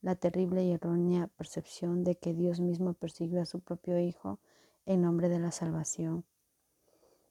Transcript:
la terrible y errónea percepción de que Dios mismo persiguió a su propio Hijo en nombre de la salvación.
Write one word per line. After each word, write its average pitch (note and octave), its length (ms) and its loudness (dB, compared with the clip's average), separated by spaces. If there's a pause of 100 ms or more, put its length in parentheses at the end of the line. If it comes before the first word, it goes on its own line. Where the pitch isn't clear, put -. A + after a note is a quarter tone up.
la F#3 120 0
terrible F3+ 480 2
y F3+ 100 4
errónea F3 560 2 (100)
percepción F3 640 -4
de F3 120 2
que E3+ 180 -4
Dios F3 260 0
mismo F3 320 0
persiguió E3+ 480 -4
a E3+ 60 -2
su F3+ 140 -8
propio F3 380 -4
Hijo F3 400 -2 (480)
en F#3 160 4
nombre E3+ 260 4
de F3 100 2
la E3+ 140 -2
salvación. E3 720 -4 (1080)